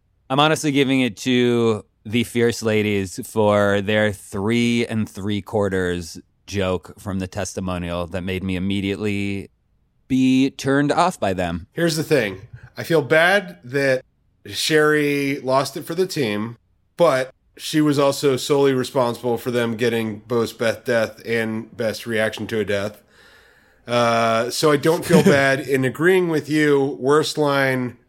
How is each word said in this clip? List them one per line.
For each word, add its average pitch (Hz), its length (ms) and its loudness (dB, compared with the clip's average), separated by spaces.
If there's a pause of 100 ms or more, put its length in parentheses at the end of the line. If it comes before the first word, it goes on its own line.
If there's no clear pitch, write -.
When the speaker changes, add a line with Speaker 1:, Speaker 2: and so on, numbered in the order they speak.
(300)
Speaker 1:
I'm 135 100 2
honestly 156 320 2
giving 135 300 2
it 117 160 -2
to 120 680 2 (200)
the 113 180 0
Fierce 117 400 0
Ladies 104 560 0 (100)
for 104 520 2
their 107 320 0
three 117 720 -2
and 110 220 -4
three 101 320 -6
quarters 92 760 -4 (260)
joke 92 520 -4
from 95 220 -8
the 92 80 -4
testimonial 87 800 -6
that 90 160 -8
made 92 200 -6
me 95 120 -4
immediately 98 920 -4 (580)
be 131 440 2
turned 143 420 0
off 175 260 0
by 98 140 0
them. 87 400 -4
Speaker 2:
Here's 165 240 -2
the 156 60 -2
thing. 107 380 0 (360)
I 120 60 -10
feel 160 180 2
bad 175 640 2
that 131 380 0 (420)
Sherry 143 960 2
lost 131 340 0
it 160 80 -10
for 170 120 -10
the 185 120 -2
team, 113 500 -4 (380)
but 131 360 2 (280)
she 156 220 0
was 147 180 2
also 139 380 2
solely 139 360 2
responsible 123 640 0
for 123 140 -8
them 117 260 -2
getting 113 420 -2
both 117 400 -4
best 110 260 -2
death 113 400 0
and 113 500 -4
best 110 300 -6
reaction 110 420 -4
to 110 120 -4
a 104 60 -2
death. 101 360 -4 (840)
Uh, 117 640 2
so 151 200 2
I 147 60 4
don't 160 260 0
feel 160 200 6
Speaker 1:
<laughs> 147 180 6
Speaker 2:
bad 135 180 2
in 131 240 0
agreeing 170 460 2
with 147 200 -2
you. 147 500 2
Worst 143 380 2
line, 135 600 0 (120)